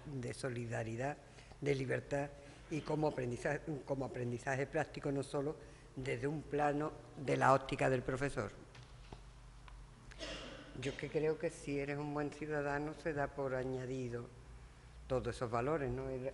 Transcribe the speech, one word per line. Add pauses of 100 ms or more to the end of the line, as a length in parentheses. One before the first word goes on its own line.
de
solidaridad, (420)
de
libertad (420)
y
como
aprendiza-, (240)
como
aprendizaje
práctico,
no
solo (400)
desde
un
plano (240)
de
la
óptica
del
profesor. (2250)
Yo
que
creo
que
si
eres
un
buen
ciudadano (100)
se
da
por
añadido (800)
todos
esos
valores,
¿no?
Era,